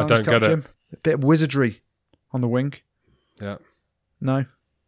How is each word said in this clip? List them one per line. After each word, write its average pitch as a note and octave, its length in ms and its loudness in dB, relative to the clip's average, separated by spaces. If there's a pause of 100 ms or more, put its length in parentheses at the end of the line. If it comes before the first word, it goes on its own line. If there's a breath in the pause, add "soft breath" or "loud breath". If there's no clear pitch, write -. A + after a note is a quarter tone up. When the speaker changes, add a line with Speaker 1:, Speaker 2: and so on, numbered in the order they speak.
Speaker 1:
Challenge A2+ 200 2
Speaker 2:
don't A#2 80 2
Speaker 1:
Cup, A2+ 80 2
Speaker 2:
get G#2+ 80 4
it. E3 60 2
Speaker 1:
Jim. C#3+ 80 -6 (280)
A - 60 -18
bit D#3 160 0
of C3+ 100 -2
wizardry C#3 560 2 (520)
on B2+ 100 -4
the A#2+ 60 -2
wing. C3 260 -4 (680)
Speaker 2:
Yeah. G2+ 160 -10 (640)
Speaker 1:
No? C3 240 -2 (420)